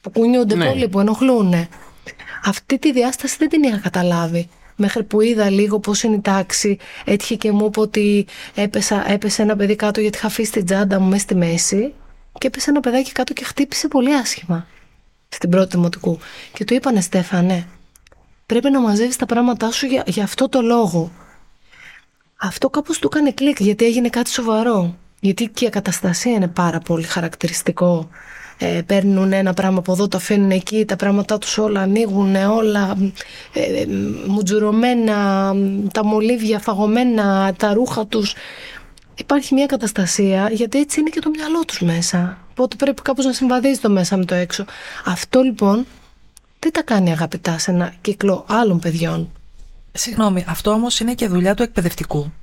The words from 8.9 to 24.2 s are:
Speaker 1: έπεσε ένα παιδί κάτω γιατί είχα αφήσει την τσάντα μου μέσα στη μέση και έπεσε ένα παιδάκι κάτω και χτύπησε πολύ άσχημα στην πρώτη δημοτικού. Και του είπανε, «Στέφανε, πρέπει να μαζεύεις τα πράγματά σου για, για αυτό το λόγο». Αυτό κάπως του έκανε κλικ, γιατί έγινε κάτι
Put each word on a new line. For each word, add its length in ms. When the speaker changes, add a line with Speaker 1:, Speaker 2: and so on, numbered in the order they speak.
Speaker 1:
έπεσε 320
ένα 140
παιδί 200
κάτω 240
γιατί 180
είχα 80
αφήσει 260
την 120
τσάντα 360
μου 80
μέσα 140
στη 120
μέση 580
και 80
έπεσε 240
ένα 100
παιδάκι 320
κάτω 200
και 120
χτύπησε 440
πολύ 260
άσχημα 520
στην 220
πρώτη 260
δημοτικού. 420
Και 120
του 100
είπανε, 260
«Στέφανε, 680
πρέπει 240
να 100
μαζεύεις 360
τα 100
πράγματά 440
σου 160
για, 200
για 180
αυτό 240
το 120
λόγο». 500
Αυτό 340
κάπως 280
του 140
έκανε 200
κλικ, 280
γιατί 240
έγινε 240
κάτι 220